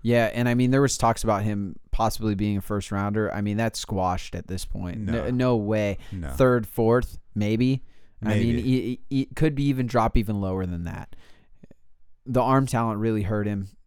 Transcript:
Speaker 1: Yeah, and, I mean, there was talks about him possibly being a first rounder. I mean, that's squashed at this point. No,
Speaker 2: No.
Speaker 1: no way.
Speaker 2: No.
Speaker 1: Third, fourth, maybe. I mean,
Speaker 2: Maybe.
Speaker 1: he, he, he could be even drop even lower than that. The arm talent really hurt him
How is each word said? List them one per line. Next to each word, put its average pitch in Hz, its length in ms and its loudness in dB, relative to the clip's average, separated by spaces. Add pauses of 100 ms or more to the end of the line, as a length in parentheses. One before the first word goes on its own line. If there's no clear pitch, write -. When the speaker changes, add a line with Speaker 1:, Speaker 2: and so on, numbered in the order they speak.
Speaker 1:
Yeah, 120 260 4
and, 120 140 0
I 120 60 2
mean, 123 180 4
there 135 100 6
was 135 160 2
talks 113 280 2
about 101 180 2
him 101 320 -2 (160)
possibly 110 440 0
being 104 220 0
a 95 40 -2
first 101 320 -4
rounder. 104 400 -2
I 104 80 -4
mean, 101 160 -2
that's 113 220 -2
squashed 90 560 -2
at - 120 -10
this 95 160 -6
point. 92 360 -6
No, 104 120 -4 (140)
Speaker 2:
No. - 60 -2
Speaker 1:
no 127 260 2
way. 104 400 0 (160)
Speaker 2:
No. 85 180 -8
Speaker 1:
Third, 123 340 4
fourth, 117 520 2 (180)
maybe. 113 480 2 (400)
I 107 120 0
mean, 117 200 2
Speaker 2:
Maybe. 120 60 -2
Speaker 1:
he, 127 180 2
he, 123 200 -4 (100)
he 135 160 0 (100)
could 156 180 2
be 139 120 -2
even 131 200 0
drop 113 300 2
even 104 240 -2
lower 95 260 -2
than 87 200 -6
that. - 300 -10 (1120)
The 123 160 2
arm 131 260 4
talent 113 320 0
really 110 240 0
hurt 104 240 -2
him 98 200 -4 (180)